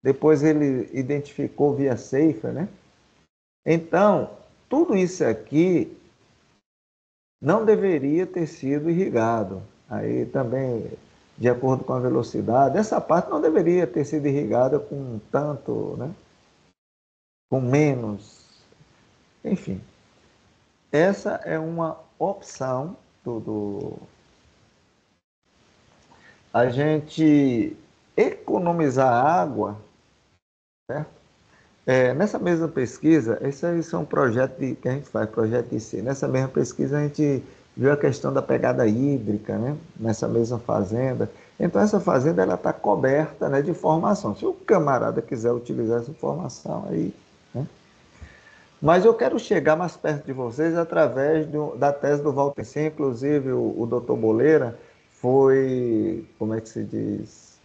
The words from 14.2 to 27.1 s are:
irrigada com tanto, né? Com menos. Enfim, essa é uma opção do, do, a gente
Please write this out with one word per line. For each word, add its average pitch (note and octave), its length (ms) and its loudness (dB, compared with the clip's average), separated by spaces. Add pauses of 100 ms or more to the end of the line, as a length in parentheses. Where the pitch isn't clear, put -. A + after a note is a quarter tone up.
irrigada C3+ 540 2
com C3+ 400 -10 (120)
tanto, A#2+ 680 -4
né? C3 140 -8 (1400)
Com C3 100 2
menos. B2 1000 -2 (800)
Enfim, G3 360 -4 (1120)
essa G3 420 2 (120)
é D#3+ 140 -4
uma D#3+ 400 -6 (180)
opção D3+ 800 -6 (260)
do, A#2+ 160 -6
do, G#2 540 -8 (2500)
a A#2+ 180 4
gente C#3+ 1040 2 (400)